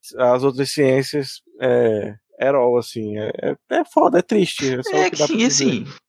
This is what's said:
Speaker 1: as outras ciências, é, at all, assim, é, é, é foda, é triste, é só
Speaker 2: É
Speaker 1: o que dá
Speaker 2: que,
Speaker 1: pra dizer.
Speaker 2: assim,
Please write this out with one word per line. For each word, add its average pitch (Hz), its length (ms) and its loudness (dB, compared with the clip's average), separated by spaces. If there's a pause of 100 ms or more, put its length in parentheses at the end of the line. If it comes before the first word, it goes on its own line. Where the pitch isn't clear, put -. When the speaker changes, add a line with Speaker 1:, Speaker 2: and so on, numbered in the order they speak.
(180)
Speaker 1:
as 127 260 2
outras 135 260 0
ciências, 135 720 0 (180)
é, 113 540 0 (260)
at 135 140 2
all, 123 240 2
assim, 107 400 -6
é, 107 140 -6 (100)
é, - 380 -4
é - 20 -2 (100)
foda, 247 280 4
é - 20 -4
triste, 160 520 0
é 127 100 -4
só - 120 -2
Speaker 2:
É 151 120 2
Speaker 1:
o - 20 -2
que - 80 -10
dá 151 80 2
Speaker 2:
que, 320 100 -2
Speaker 1:
pra 226 120 2
dizer. - 160 0
Speaker 2:
assim, 147 220 -2 (220)